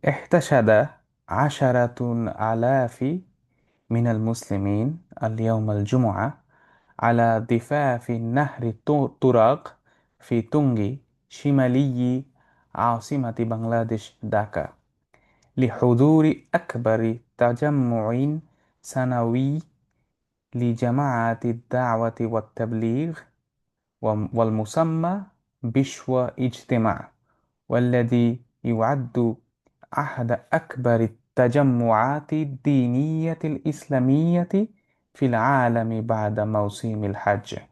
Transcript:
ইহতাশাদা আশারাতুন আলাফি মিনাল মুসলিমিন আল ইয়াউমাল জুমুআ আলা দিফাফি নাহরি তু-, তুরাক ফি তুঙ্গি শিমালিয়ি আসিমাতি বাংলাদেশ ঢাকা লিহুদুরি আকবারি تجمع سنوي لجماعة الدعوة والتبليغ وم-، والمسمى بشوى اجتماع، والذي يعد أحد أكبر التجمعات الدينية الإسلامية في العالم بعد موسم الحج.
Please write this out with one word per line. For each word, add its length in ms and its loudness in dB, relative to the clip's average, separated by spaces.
ইহতাশাদা 840 4
আশারাতুন 1000 0
আলাফি 920 -2
মিনাল 280 0
মুসলিমিন 800 -2
আল 240 -4
ইয়াউমাল 440 0
জুমুআ 460 0
আলা 420 2
দিফাফি 800 -2
নাহরি 540 -2
তু-, 240 2
তুরাক 480 4
ফি 220 -2
তুঙ্গি 560 0
শিমালিয়ি 920 0
আসিমাতি 720 -2
বাংলাদেশ 680 -4
ঢাকা 360 -2
লিহুদুরি 920 2
আকবারি 680 -2
تجمع 1000 0
سنوي 800 -2
لجماعة 920 0
الدعوة 760 -2
والتبليغ 1000 -4
وم-، 320 -2
والمسمى 880 -2
بشوى 760 -2
اجتماع، 720 -2
والذي 680 2
يعد 720 0
أحد 420 -4
أكبر 480 0
التجمعات 1300 0
الدينية 1080 0
الإسلامية 1080 0
في 120 -2
العالم 760 2
بعد 380 -2
موسم 640 -2
الحج. 520 -2